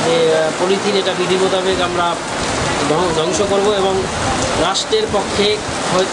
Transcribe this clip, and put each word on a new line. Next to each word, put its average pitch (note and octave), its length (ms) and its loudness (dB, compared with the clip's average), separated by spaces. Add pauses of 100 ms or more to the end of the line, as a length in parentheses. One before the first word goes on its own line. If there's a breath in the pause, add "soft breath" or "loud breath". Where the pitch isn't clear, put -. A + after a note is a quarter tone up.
যে, E3 300 4
আহ, D#3+ 160 2 (100)
পলিথিন, G3 360 0
এটা F#3 220 0
বিধি F3+ 180 0
মোতাবেক F#3 440 0
আমরা F3 340 0 (720)
ধ্বং-, E3 260 2
ধ্বংস F3 240 0 (120)
করব G3 220 2
এবং F#3+ 220 2 (680)
রাষ্ট্রের G3+ 520 0
পক্ষে G3+ 440 0 (380)
হয় F#3 180 2